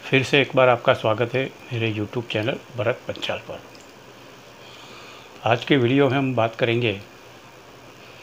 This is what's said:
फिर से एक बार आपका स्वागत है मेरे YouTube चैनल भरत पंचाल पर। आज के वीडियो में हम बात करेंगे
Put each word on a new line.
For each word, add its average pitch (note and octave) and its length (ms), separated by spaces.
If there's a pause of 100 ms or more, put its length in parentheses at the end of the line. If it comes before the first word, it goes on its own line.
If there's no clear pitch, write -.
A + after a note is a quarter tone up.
फिर C3 140
से C#3+ 180
एक - 140
बार B2+ 140
आपका B2 240
स्वागत A#2 400
है C3 100 (300)
मेरे A2+ 200
YouTube G#2+ 380
चैनल A2 260 (200)
भरत A#2 300
पंचाल - 300
पर। - 220 (1900)
आज A#2+ 200
के D3 120
वीडियो C3+ 320
में C3 80
हम C3 180
बात A2+ 200
करेंगे A#2 460 (1200)